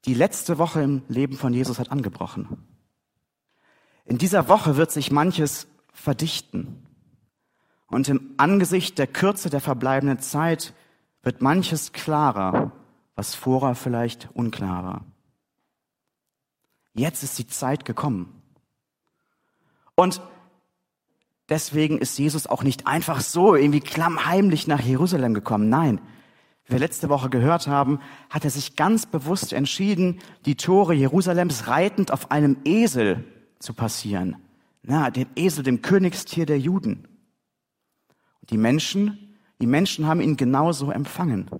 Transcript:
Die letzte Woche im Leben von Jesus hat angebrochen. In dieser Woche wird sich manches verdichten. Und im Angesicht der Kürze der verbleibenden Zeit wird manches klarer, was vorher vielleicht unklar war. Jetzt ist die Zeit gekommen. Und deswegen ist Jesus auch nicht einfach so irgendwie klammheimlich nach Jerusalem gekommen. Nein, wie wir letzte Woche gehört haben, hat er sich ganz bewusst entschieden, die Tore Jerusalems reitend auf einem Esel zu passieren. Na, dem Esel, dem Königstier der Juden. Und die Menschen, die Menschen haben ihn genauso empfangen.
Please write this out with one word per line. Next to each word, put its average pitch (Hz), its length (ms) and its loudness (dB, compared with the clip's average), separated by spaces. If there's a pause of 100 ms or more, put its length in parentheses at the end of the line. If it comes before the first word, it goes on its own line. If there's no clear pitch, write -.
Die 131 80 0
letzte 165 440 0
Woche 160 240 0
im 139 280 0
Leben 131 260 -2
von 131 180 0
Jesus 123 240 -2
hat 123 140 -6
angebrochen. - 720 -8 (1400)
In 120 120 -2
dieser 170 300 2
Woche 160 300 4
wird 160 140 2
sich 143 200 -4
manches 151 560 0 (260)
verdichten. - 960 -6 (1000)
Und 127 200 0
im 139 300 -2
Angesicht 180 600 2
der 135 100 0
Kürze 196 420 -2
der 143 120 -2
verbleibenden 135 580 0
Zeit 160 540 -2 (480)
wird - 200 -4
manches 160 500 0
klarer, 135 800 0 (420)
was - 220 -8
vorher 131 400 0
vielleicht 120 580 -4
unklar 98 500 -4
war. 98 220 -10 (1900)
Jetzt 143 260 -2
ist - 160 -8
die - 80 -6
Zeit 139 400 -4
gekommen. 113 560 -6 (1500)
Und 180 260 4 (1300)
deswegen 156 520 0
ist - 180 -4
Jesus 147 300 -2
auch - 160 -4
nicht - 240 0
einfach 147 340 -2
so 180 320 4
irgendwie 147 280 4
klammheimlich 170 840 0
nach 143 160 2
Jerusalem 131 540 2
gekommen. 107 340 0
Nein, 131 320 2 (640)
wie - 80 -4
wir 127 60 2
letzte 151 300 -2
Woche 135 200 0
gehört 135 380 2
haben, 143 320 2 (300)
hat 151 160 -6
er 147 40 0
sich 139 260 -6
ganz 208 300 2
bewusst 165 480 -4
entschieden, 180 680 -2 (260)
die 143 100 0
Tore 185 380 4
Jerusalems 165 760 2
reitend 180 440 0
auf - 200 -4
einem 143 320 4
Esel 139 600 2 (360)
zu - 140 -14
passieren. 101 640 -4 (440)
Na, 143 300 0
dem 127 240 -4
Esel, 151 280 0
dem 127 180 2
Königstier 175 640 0
der 147 140 0
Juden. 156 480 -2 (1300)
Und - 80 -20
die 110 80 0
Menschen, 156 800 0 (240)
die 123 60 0
Menschen 151 400 2
haben 160 140 2
ihn 147 160 0
genauso 139 540 0
empfangen. 139 680 -4